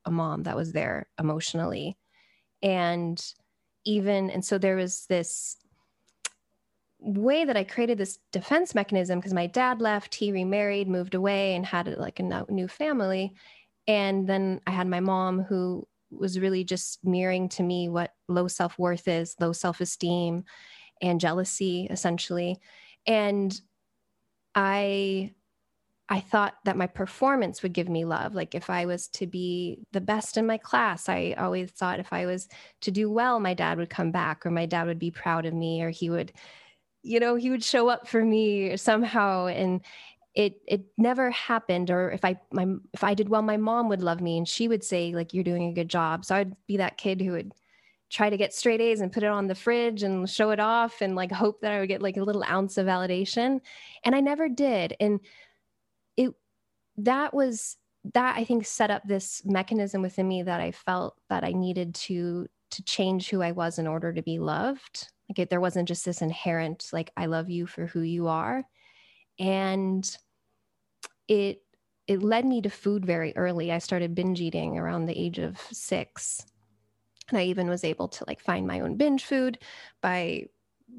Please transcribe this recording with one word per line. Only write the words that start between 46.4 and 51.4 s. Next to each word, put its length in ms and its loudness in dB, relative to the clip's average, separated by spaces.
be 100 -2
that 220 0
kid 240 0
who 100 0
would 200 -6
try 180 2
to 80 0
get 160 2
straight 280 2
A's 200 4
and 120 0
put 100 0
it 60 4
on 180 2
the 80 -2
fridge 480 0
and 260 0
show 220 2
it 80 2
off 420 2
and, 140 0
like, 160 -2
hope 300 0